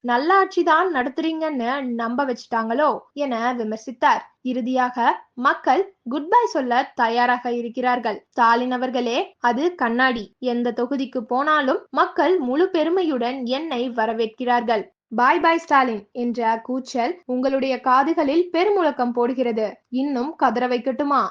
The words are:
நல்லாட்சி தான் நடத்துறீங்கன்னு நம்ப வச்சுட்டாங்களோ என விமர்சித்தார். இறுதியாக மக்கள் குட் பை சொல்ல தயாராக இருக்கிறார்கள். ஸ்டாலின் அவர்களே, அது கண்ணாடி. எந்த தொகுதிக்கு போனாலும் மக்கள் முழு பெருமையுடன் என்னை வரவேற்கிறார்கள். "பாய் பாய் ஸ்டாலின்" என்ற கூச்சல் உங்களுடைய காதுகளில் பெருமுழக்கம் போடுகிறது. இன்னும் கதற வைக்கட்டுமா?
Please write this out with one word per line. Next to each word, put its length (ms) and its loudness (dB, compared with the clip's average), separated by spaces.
நல்லாட்சி 600 2
தான் 320 2
நடத்துறீங்கன்னு 760 -2
நம்ப 440 -2
வச்சுட்டாங்களோ 640 0
என 420 -2
விமர்சித்தார். 640 0
இறுதியாக 680 -2
மக்கள் 720 0
குட் 260 -6
பை 180 4
சொல்ல 480 -2
தயாராக 580 0
இருக்கிறார்கள். 680 -2
ஸ்டாலின் 400 2
அவர்களே, 680 -2
அது 360 0
கண்ணாடி. 640 -2
எந்த 380 -2
தொகுதிக்கு 460 -4
போனாலும் 580 0
மக்கள் 480 2
முழு 320 0
பெருமையுடன் 760 -2
என்னை 440 -4
வரவேற்கிறார்கள். 920 0
"பாய் 240 4
பாய் 180 4
ஸ்டாலின்" 540 2
என்ற 500 -2
கூச்சல் 600 -4
உங்களுடைய 560 -2
காதுகளில் 720 2
பெருமுழக்கம் 600 2
போடுகிறது. 540 0
இன்னும் 480 -4
கதற 320 0
வைக்கட்டுமா? 640 0